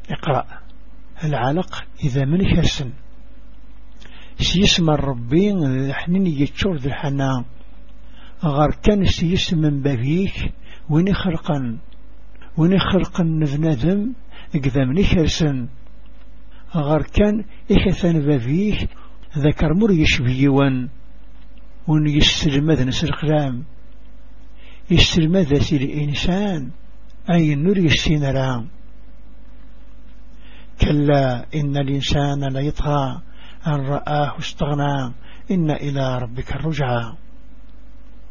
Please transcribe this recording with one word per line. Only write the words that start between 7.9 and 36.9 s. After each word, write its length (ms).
غار 260
كان 220
سيسمى 680
بابيك 800
وين 240
خلقا، 640
وين 220
خلقا 460
نذنذم 880
إذا 300
من 180
كرسن. 640
غار 260
كان 420
إكثان 500
بابيك 680
ذكر 360
مر 160
يشبه 500
يوان. 480
وين 200
يستلم 640
ذا 120
نسر 280
قلام. 520
يستلم 460
ذا 220
سير 220
الإنسان 880
أي 240
نور 240
يستين 460
رام. 440
كلا 720
إن 220
الإنسان 760
ليطغى 680
أن 140
رآه 580
استغنى 760
إن 200
إلى 480
ربك 380
الرجعى. 560